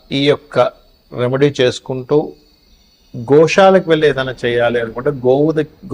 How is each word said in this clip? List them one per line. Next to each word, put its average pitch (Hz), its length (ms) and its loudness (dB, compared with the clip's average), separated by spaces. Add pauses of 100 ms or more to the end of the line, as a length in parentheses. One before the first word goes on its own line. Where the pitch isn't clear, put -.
(120)
ఈ 139 160 -2
యొక్క - 300 -2 (640)
రెమెడీ 135 380 0
చేసుకుంటూ 131 720 -2 (1000)
గోశాలకు 165 580 4
వెళ్ళి 156 180 2
ఏదైనా 131 260 -4 (100)
చేయాలి 120 360 0
అనుకుంటే 117 300 -6
గోవు 139 420 0
ద-, 151 200 -6 (220)